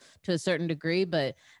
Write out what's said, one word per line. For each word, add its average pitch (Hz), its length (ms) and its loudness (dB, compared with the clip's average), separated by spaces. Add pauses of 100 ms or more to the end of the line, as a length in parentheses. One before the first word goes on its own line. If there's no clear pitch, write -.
(240)
to 185 80 0
a 170 60 2
certain 170 280 0
degree, 165 380 0
but 160 320 0 (240)